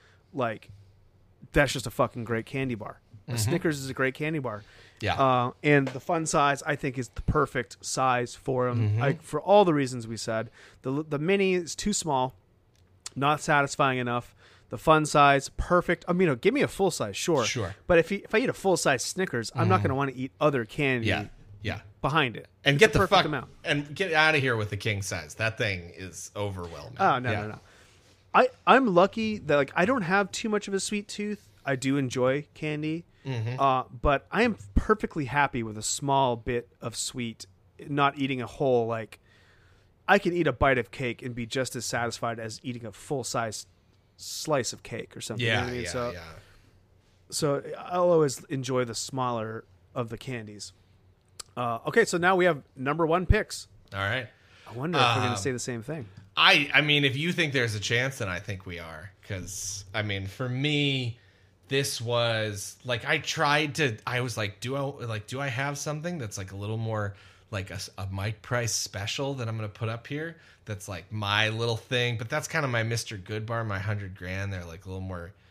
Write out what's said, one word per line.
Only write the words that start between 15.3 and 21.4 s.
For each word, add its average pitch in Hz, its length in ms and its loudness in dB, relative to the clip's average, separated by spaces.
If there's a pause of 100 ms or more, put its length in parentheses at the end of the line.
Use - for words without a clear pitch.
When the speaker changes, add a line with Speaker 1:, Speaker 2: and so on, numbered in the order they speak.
Speaker 1:
perfect. 175 520 2
I 175 40 0
mean, 175 100 2
you 185 60 6
know, 135 80 2
give 185 160 4
me 277 80 2
a 175 80 2
full 190 220 0
size, 104 260 -4
sure. 143 300 2
Speaker 2:
Sure. 101 280 -4 (120)
Speaker 1:
But 175 120 6
if 165 140 4
you, 196 100 -2
if - 120 -4
I 220 40 4
eat 240 120 2
a - 20 2
full 185 240 2
size 139 260 2
Snickers, - 520 -4
I'm 120 140 2
not 190 80 6
Speaker 2:
Mm-hmm. 101 80 2
Speaker 1:
gonna 139 100 0
wanna 135 200 0
eat 131 260 -8
other 139 260 2
candy 131 420 0
Speaker 2:
Yeah. 85 160 0 (380)